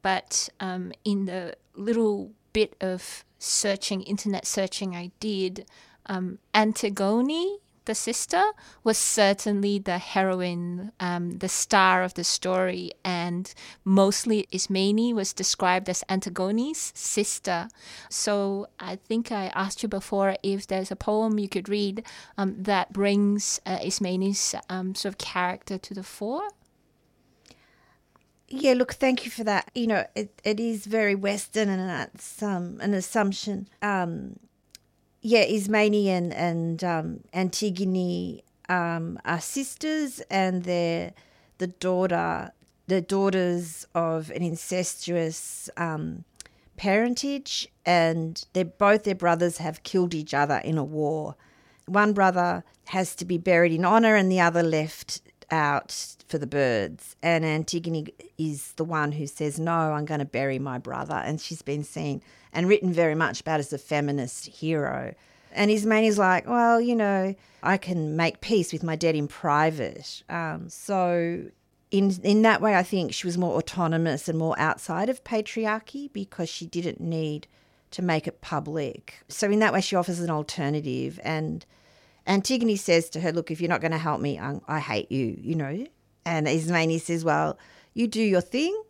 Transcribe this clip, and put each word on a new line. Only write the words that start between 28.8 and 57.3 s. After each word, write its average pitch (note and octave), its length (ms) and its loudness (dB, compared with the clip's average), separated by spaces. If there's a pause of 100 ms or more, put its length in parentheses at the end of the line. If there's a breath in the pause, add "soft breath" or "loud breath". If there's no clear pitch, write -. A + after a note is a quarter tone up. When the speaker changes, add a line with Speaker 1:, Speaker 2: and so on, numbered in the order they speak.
Speaker 2:
thank B3+ 320 2
you A#3+ 60 -10
for A#3 120 -6
that. G#3 300 0
You A#3 140 0
know, G#3 260 2
it, - 300 -8
it G#3+ 160 0
is A3+ 260 -4
very G#3 300 2
Western, G3+ 520 -2
and F#3 220 0
that's, - 540 -8
um, F3+ 360 -4
an G3+ 140 0
assumption. G3 720 -2 (140)
Um, F#3 580 -4 (840)
yeah, A3+ 200 6
Ismene G#3 680 4
and, F3 240 0
and, E3 520 -2
um, E3 360 -2 (140)
Antigone, F3+ 1120 -2 (260)
um, E3+ 560 -2
are D#3+ 160 -2
sisters, D4 880 -4
and F#3 340 0
they're F3 500 -2 (440 soft breath)
the F#3 80 -2
daughter, F3+ 840 -2 (340)
the F3+ 160 2
daughters F3+ 920 0
of D#3+ 340 0
an E3+ 140 -4
incestuous, E3+ 1300 -4
um, D#3+ 480 -6 (540 loud breath)
parentage, B3 880 0 (160)
and E3 680 2
they're, F#3 100 2
both G3+ 420 4
their G3 100 0
brothers F3 420 2
have D#3+ 240 -6
killed F3+ 320 0
each D3+ 220 -4
other C#3+ 220 4
in D#3+ 200 -2
a D3 60 0
war. D3+ 520 -2 (520 soft breath)
One G#3 260 4
brother F3+ 500 4 (220 soft breath)
has F#3+ 300 -2
to F3 100 -8
be F3+ 140 0
buried E3+ 320 6
in E3 140 2
honor, A3 300 6
and F#3+ 160 6
the F#3 80 4
other E3+ 220 4
left D#3+ 600 0 (300)
out D3 640 0 (120)
for D#3+ 120 -2
the C#3 80 -4
birds. A#2+ 760 0
And D#3+ 240 4